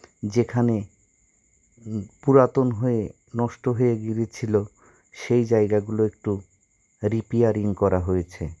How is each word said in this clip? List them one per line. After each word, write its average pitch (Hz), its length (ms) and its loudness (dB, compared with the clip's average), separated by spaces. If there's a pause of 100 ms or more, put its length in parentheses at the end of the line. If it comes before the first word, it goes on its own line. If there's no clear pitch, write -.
(240)
যেখানে, 117 520 0 (1080)
উম, 107 160 -8 (200)
পুরাতন 131 500 4
হয়ে 113 360 -2 (280)
নষ্ট 120 320 -4
হয়ে 120 280 0
গিয়েছিল, 110 580 -4 (580)
সেই 120 320 0
জায়গাগুলো 107 600 2
একটু 104 340 -4 (640)
রিপেয়ারিং 107 720 0
করা 92 260 2
হয়েছে। 90 440 -4 (160)